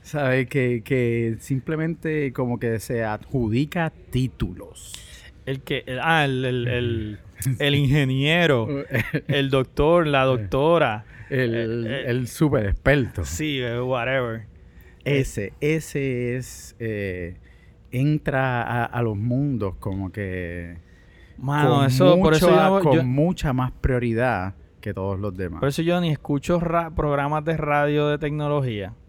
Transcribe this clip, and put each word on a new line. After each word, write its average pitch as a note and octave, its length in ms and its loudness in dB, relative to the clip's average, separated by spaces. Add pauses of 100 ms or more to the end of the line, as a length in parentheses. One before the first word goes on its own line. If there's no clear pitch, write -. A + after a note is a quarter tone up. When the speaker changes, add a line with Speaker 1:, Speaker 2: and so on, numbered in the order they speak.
Speaker 1:
¿sabe? C3 460 0
Que, B2 360 0
que A#2 560 0
simplemente D#3 920 -4
como A#2+ 260 -4
que A2+ 220 -2
se A#2 240 -4
adjudica B2 880 -2 (180)
títulos. - 840 -6 (500)
Speaker 2:
El C3+ 160 -6
que, C3 260 -6
el, B2+ 160 -6
ah, D#3+ 220 4
el, C3 220 0
el, B2 220 -2
el, A#2 500 -2 (200)
Speaker 1:
<laughs> C3+ 200 -2
Speaker 2:
el C#3+ 160 2
ingeniero, C#3+ 920 2 (340)
Speaker 1:
<laughs> - 260 -4
Speaker 2:
el C#3 220 2
doctor, D3 560 2
la C#3 180 2
doctora. C3 800 2 (240)
Speaker 1:
El, A#2 580 -2
Speaker 2:
Eh, A2+ 40 -4
eh, C3+ 200 -6
Speaker 1:
el B2 180 0
super C#3 380 2
experto. A#2 580 0
Speaker 2:
sí, C3+ 360 -4
eh, A#2+ 200 -4
whatever. B2 680 -2 (580)
Speaker 1:
Ese, C3 560 -2
ese C3+ 760 -2
es, - 420 -12
eh, F#2+ 580 -4 (540)
entra C3+ 720 0
a, A#2+ 220 -2
a A#2+ 180 -4
los A2 140 0
mundos A#2+ 600 -2
como G2 360 -6
que F2 640 -8 (640)
Speaker 2:
Mano, D3 380 2
Speaker 1:
con C#3 100 4
Speaker 2:
eso, C3+ 340 6
por D#3 140 6
eso E3 140 6
Speaker 1:
mucha, F3 80 8 (120)
Speaker 2:
yo F#3+ 80 4
no, G3 60 4
Speaker 1:
con D#3 140 4
Speaker 2:
yo D#3 80 4
Speaker 1:
mucha D3 480 0
más B2+ 200 0
prioridad A#2 840 0 (280)
que G#2 100 -6
todos F#2+ 260 -2
los G2+ 180 -4
demás. E2+ 240 -6
Speaker 2:
por C3 80 0
eso C#3+ 140 -2
yo F3 180 0
ni E3+ 100 0
escucho D3 500 0
ra-, E3 300 -2
programas D3 540 0
de D#3+ 120 0
radio D3 520 2
de D3 100 0
tecnología C#3+ 720 -2 (160)